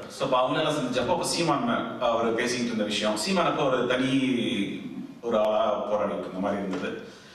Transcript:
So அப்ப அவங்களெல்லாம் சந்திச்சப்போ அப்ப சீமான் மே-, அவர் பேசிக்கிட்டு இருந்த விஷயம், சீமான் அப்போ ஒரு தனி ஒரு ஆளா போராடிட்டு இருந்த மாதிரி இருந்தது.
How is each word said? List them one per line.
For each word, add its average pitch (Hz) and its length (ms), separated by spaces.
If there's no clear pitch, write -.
So - 140
அப்ப 127 140
அவங்களெல்லாம் 131 400
சந்திச்சப்போ - 340
அப்ப 170 120
சீமான் - 420
மே-, - 360
அவர் 113 340
பேசிக்கிட்டு 120 360
இருந்த 107 120
விஷயம், 104 340
சீமான் 185 280
அப்போ 151 180
ஒரு 127 240
தனி 131 240
ஒரு 117 160
ஆளா 107 240
போராடிட்டு 104 460
இருந்த 92 140
மாதிரி 101 220
இருந்தது. 92 280